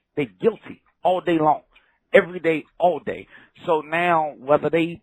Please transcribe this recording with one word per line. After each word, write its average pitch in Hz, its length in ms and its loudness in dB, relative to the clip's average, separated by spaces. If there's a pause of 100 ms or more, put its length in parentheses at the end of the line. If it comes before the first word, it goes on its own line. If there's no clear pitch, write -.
(160)
they 147 100 -4
guilty 185 560 -6 (220)
all 180 180 0
day 170 160 0
long, 156 240 2 (500)
every 175 280 4
day, 160 260 -2 (120)
all 165 220 0
day. 98 280 -10 (380)
So 160 160 0
now, 160 560 -2
whether 143 320 2
they 165 340 -2